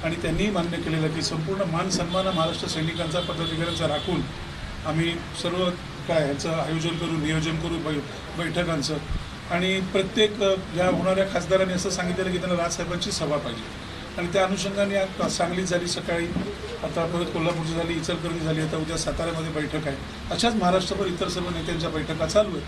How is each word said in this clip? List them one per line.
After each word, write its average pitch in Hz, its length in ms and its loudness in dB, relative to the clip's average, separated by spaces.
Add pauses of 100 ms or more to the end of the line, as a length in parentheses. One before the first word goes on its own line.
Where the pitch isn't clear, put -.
आणि 165 180 0
त्यांनीही 180 280 2
मान्य 170 260 0
केलेलं 156 320 0
की 156 140 0
संपूर्ण 170 400 0
मान 175 280 0
सन्मान 185 360 0
महाराष्ट्र 165 420 0
सैनिकांचा, 160 520 0
पदाधिकाऱ्यांचा 160 680 0
राखून 147 320 0 (680)
आम्ही 160 260 2 (300)
सर्व 175 280 2 (380)
काय 160 160 4
ह्याचं 139 260 0
आयोजन 160 460 0
करू, 160 280 0
नियोजन 160 320 2
करू 160 340 -2
बै-, 147 520 -4
बैठकांचं. 160 540 0 (540)
आणि 185 300 2
प्रत्येक, 208 600 2
अ, 196 120 6 (220)
या 180 100 4
होणाऱ्या 185 460 4
खासदारांनी 185 420 4
असं 190 160 0
सांगितलेलं 180 420 0
की 175 60 0
त्यांना 180 240 2
राजसाहेबांची 175 500 -2
सभा 147 240 0
पाहिजे. 117 520 -6 (300)
आणि 175 140 -2
त्या 190 120 6
अनुषंगाने 202 520 0
आज 190 360 0
सांगलीत 175 320 0
झाली 175 220 2
सकाळी, 170 380 0 (580)
आता 165 220 0
परत 175 200 0
कोल्हापूरची 160 500 0
झाली, 165 180 0
इचलकरंजी 165 480 -2
झाली, 156 200 0
आता 156 160 0
उद्या 160 200 -2
साताऱ्यामध्ये 160 560 -2
बैठक 151 360 -2
आहे. 131 80 -2 (340)
अशाच 220 240 2
महाराष्ट्रभर 185 520 4
इतर 175 220 -2
सर्व 175 220 -2
नेत्यांच्या 165 400 -2
बैठका 156 360 -2
चालू 208 220 6
आहेत. 156 200 -4